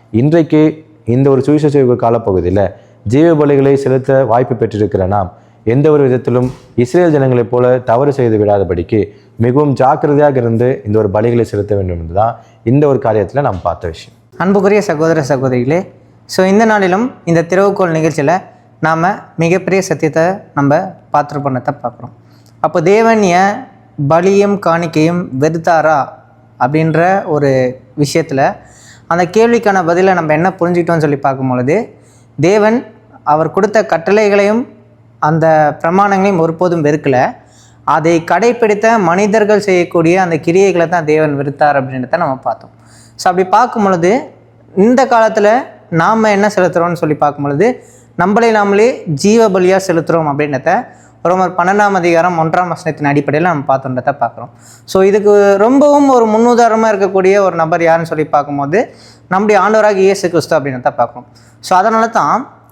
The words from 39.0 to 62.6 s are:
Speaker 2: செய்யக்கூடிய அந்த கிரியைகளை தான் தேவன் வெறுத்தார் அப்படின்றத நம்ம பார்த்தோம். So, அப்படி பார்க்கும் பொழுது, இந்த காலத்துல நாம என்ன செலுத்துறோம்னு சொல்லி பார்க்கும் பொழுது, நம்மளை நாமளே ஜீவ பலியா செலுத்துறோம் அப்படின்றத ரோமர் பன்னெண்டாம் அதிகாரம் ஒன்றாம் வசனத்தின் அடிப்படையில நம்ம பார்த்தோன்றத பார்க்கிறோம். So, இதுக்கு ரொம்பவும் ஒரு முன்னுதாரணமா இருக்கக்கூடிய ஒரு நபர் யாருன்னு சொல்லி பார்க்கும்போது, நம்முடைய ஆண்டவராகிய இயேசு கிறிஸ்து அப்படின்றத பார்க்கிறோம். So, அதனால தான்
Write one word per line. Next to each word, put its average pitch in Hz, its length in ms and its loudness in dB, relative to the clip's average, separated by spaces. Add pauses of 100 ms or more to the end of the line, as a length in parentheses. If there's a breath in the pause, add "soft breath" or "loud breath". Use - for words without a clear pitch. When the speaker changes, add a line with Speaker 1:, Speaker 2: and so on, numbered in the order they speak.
Speaker 2:
செய்யக்கூடிய 175 640 0
அந்த 170 140 -2
கிரியைகளை 170 520 0
தான் 170 160 -2
தேவன் 151 360 0
வெறுத்தார் 143 360 0
அப்படின்றத 131 400 -4
நம்ம 147 200 -2
பார்த்தோம். - 340 -10 (440 soft breath)
So, - 160 -2
அப்படி 185 180 -2
பார்க்கும் 233 360 0
பொழுது, 190 460 0 (460)
இந்த 240 300 2
காலத்துல 220 420 2 (420)
நாம 214 400 2
என்ன 202 240 2
செலுத்துறோம்னு 175 480 0
சொல்லி 151 120 -2
பார்க்கும் 143 300 -2
பொழுது, 170 400 -2 (340 loud breath)
நம்மளை 214 400 2
நாமளே 202 480 0
ஜீவ 202 420 2
பலியா 185 380 2
செலுத்துறோம் 165 460 -2
அப்படின்றத 147 540 -2 (420 loud breath)
ரோமர் 180 300 0
பன்னெண்டாம் 196 420 0
அதிகாரம் 170 380 0
ஒன்றாம் 170 340 -2
வசனத்தின் 147 400 -4
அடிப்படையில 143 280 -2
நம்ம 147 340 -2
பார்த்தோன்றத 131 380 -4
பார்க்கிறோம். 117 380 -6 (340 loud breath)
So, 190 180 0
இதுக்கு 202 560 4
ரொம்பவும் 277 500 4
ஒரு 247 180 4
முன்னுதாரணமா 226 680 2
இருக்கக்கூடிய 196 460 0
ஒரு 185 180 0
நபர் 165 260 0
யாருன்னு 165 240 2
சொல்லி 156 180 -4
பார்க்கும்போது, 143 720 -2 (340 loud breath)
நம்முடைய 202 320 2
ஆண்டவராகிய 208 480 2
இயேசு 190 200 -2
கிறிஸ்து 165 300 0
அப்படின்றத 135 320 -4
பார்க்கிறோம். 123 360 -6 (340 soft breath)
So, - 180 0
அதனால 220 300 0
தான் 202 400 -2 (240)